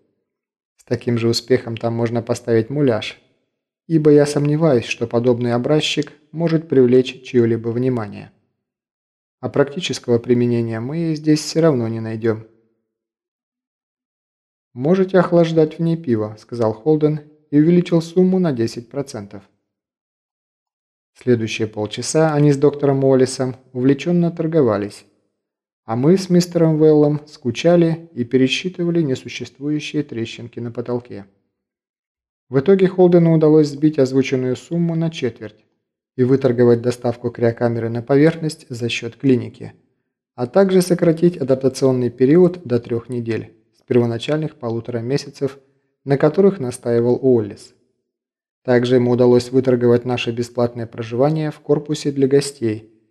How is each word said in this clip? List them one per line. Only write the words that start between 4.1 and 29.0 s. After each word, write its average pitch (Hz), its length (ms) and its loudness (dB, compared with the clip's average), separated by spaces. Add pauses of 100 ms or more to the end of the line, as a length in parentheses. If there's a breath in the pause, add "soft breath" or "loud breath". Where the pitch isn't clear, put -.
я 147 140 6
сомневаюсь, 147 600 0
что - 220 -8
подобный 120 460 0
образчик 147 600 -2 (180)
может 160 380 -2
привлечь 127 540 2
чьё-либо 117 460 0
внимание. 110 600 -6 (1080)
А 127 100 -6
практического 135 720 0
применения 117 600 0
мы 156 360 -4
здесь 151 260 0
всё - 200 -2
равно 135 260 2
не 113 120 -6
найдём". 110 480 -4 (2250)
"Можете 185 460 0
охлаждать 165 580 2
в - 40 -4
ней 165 160 0
пиво", — 110 420 -4
сказал 113 340 -2
Холден 151 460 0 (320)
и 147 80 4
увеличил 170 420 2
сумму 185 380 0
на 175 120 0
десять 117 380 -6
процентов. 104 540 -12 (1700)
Следующие 113 540 -2
полчаса 123 680 -2
они 147 180 4
с 139 60 2
доктором 139 460 0
Уоллесом 131 520 0 (180)
увлечённо 160 580 0
торговались, 135 760 -2 (800)
а 110 100 -6
мы 147 220 2
с 185 120 -6
мистером 170 480 2
Вэллом 151 500 4
скучали 165 880 0
и 123 80 -4
пересчитывали 170 800 0